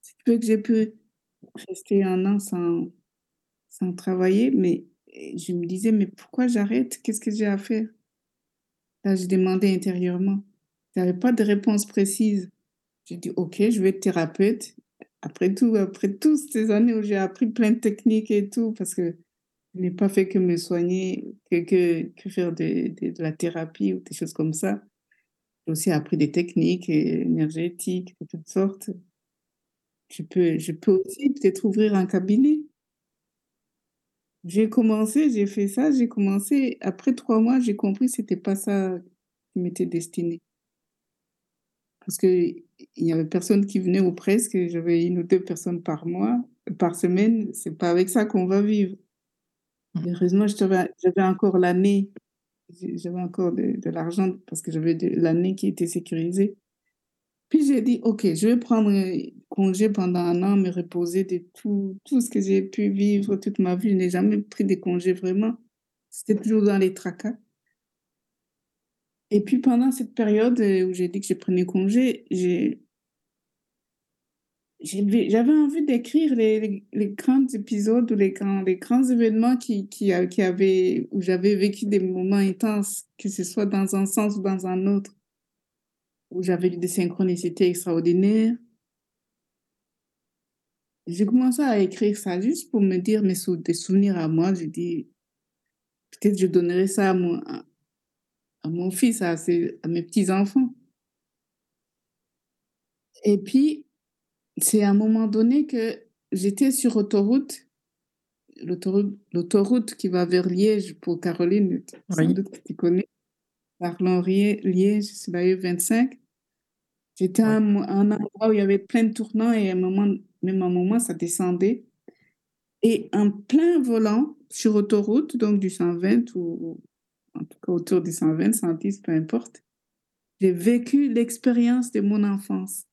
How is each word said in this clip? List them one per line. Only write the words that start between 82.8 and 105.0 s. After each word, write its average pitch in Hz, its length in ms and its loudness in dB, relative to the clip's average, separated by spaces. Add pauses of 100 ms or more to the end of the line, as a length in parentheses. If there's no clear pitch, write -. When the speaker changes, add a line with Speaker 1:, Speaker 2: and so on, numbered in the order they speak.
Speaker 1:
que 202 120 -6
ce 190 160 -6
soit 202 200 -2
dans 196 300 0
un 196 100 2
sens 208 320 -2
ou 190 40 -8
dans 190 240 -4
un 185 220 -2
autre, 196 260 -2 (1160)
où 185 100 -6
j'avais 180 280 0
eu 175 80 -4
des 175 100 -4
synchronicités 180 800 0
extraordinaires. 180 880 2 (2500)
J'ai 180 200 -2
commencé 254 360 2
à 240 180 2
écrire 202 380 0
ça 180 220 -4
juste 277 320 -2
pour 226 80 0
me 190 180 2
dire 214 260 0
mes 185 120 2
sou-, 180 220 -4
des 170 160 -4
souvenirs 190 440 2
à 160 120 -2
moi. 165 240 2
J'ai 170 140 -4
dit, « 170 420 -6 (1040)
Peut-être 202 260 0
je 185 100 2
donnerai 175 400 2
ça 190 240 0
à - 20 2
mon, 180 220 0 (100)
à, - 200 -12 (1000)
à 156 60 -6
mon 175 220 -4
fils, 220 300 2
à 170 160 0
ses, 170 460 -2
à - 40 -6
mes 170 160 -2
petits-enfants. » 196 720 0 (2500)
Et 208 140 4
puis, 285 480 0 (720)
c'est - 260 2
à 202 60 4
un 196 40 4
moment 220 340 2